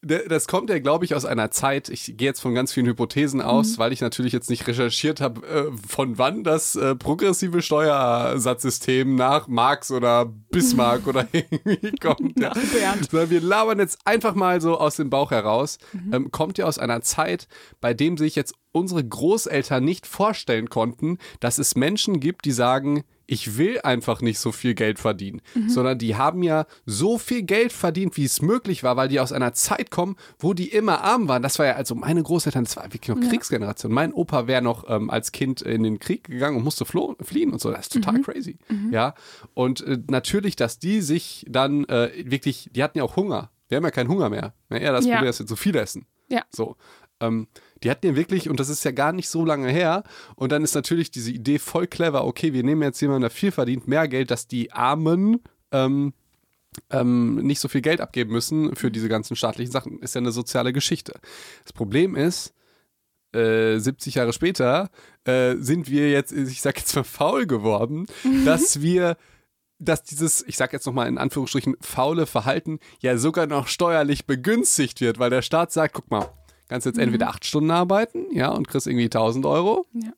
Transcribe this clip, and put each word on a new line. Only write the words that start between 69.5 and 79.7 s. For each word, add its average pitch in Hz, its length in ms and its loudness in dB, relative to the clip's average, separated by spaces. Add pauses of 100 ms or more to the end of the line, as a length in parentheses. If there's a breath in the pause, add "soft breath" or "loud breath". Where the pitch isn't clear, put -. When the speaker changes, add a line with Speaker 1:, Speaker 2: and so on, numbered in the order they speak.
Speaker 1:
dass 160 260 0
dieses, 151 440 -2
ich - 80 -8
sag 127 160 0
jetzt 139 140 -6
nochmal 123 220 0
in 127 100 -2
Anführungsstrichen, 131 640 -2
faule 151 440 0
Verhalten 143 520 -2 (220 soft breath)
ja 127 180 2
sogar 156 280 2
noch 143 220 -2
steuerlich 156 580 0
begünstigt 143 760 0
wird, 117 160 0
weil 123 120 2
der 127 120 2
Staat 165 300 0
sagt, 156 220 0
"Guck - 160 -10
mal, 104 180 -2 (400 soft breath)
kannst 123 180 -4
jetzt 123 100 -2
Speaker 2:
Mhm. - 80 2
Speaker 1:
entweder 113 260 2
acht - 140 -12
Stunden 151 280 0
arbeiten, 196 600 0
ja, 156 180 0
und - 180 -2
kriegst - 180 -2
irgendwie 120 220 2
tausend 117 380 2
Euro, 180 400 2 (320)